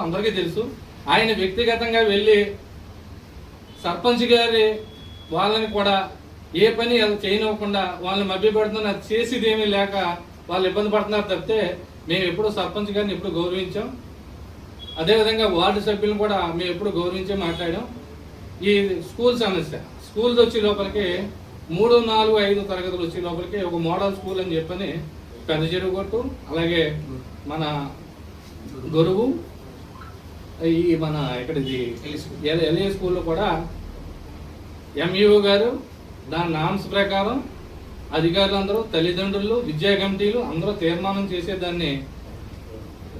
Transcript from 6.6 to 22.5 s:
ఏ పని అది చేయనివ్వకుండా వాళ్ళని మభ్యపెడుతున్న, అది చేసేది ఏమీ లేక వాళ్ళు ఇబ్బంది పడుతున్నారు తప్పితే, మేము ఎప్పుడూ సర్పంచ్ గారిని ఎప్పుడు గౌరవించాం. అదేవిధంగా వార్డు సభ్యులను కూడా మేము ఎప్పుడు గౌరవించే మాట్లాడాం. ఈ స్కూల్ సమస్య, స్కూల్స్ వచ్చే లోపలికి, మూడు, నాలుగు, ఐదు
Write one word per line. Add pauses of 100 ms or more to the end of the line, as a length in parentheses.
ఏ (100)
పని (100)
అది
చేయనివ్వకుండా (180)
వాళ్ళని
మభ్యపెడుతున్న,
అది
చేసేది
ఏమీ (100)
లేక (540)
వాళ్ళు
ఇబ్బంది
పడుతున్నారు
తప్పితే, (500)
మేము
ఎప్పుడూ
సర్పంచ్
గారిని
ఎప్పుడు
గౌరవించాం. (1120)
అదేవిధంగా
వార్డు
సభ్యులను
కూడా (200)
మేము
ఎప్పుడు
గౌరవించే
మాట్లాడాం. (840)
ఈ (360)
స్కూల్
సమస్య, (280)
స్కూల్స్
వచ్చే
లోపలికి, (680)
మూడు, (140)
నాలుగు, (120)
ఐదు (100)